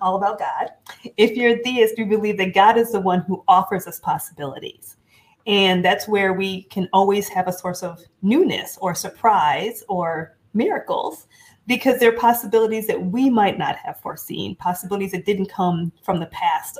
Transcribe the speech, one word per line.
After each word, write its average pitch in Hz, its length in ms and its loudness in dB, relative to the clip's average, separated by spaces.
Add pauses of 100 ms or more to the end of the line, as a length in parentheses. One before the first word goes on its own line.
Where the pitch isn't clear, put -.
all 185 140 0
about 202 220 -2
God, 143 320 -6 (460)
if 220 180 4
you're 240 220 2
a 233 60 -8
theist, 233 340 2
we 226 80 -4
believe 208 320 0
that 185 160 -2
God 214 240 6
is 233 160 2
the 202 80 0
one 180 220 2
who 185 260 -4
offers 185 380 2
us - 140 -14
possibilities. - 960 -8 (500)
And 190 360 2
that's 190 240 2
where 196 280 2
we 190 300 -4
can - 280 -6
always 196 380 4
have 185 180 -2
a 180 60 -2
source 180 280 -8
of 170 200 -10 (180)
newness 233 640 0
or 180 120 -2
surprise 190 960 0
or 165 480 -6 (160)
miracles, - 720 -4 (400)
because 240 320 2
they're 233 200 6
possibilities 220 680 2
that - 160 -2
we 240 280 2
might 208 260 2
not 143 200 -4
have - 240 -12
foreseen, - 560 -10
possibilities 190 560 -4
that 185 120 -8
didn't 190 220 0
come 175 440 -2 (120)
from 175 180 -2
the 160 60 -6
past - 540 -4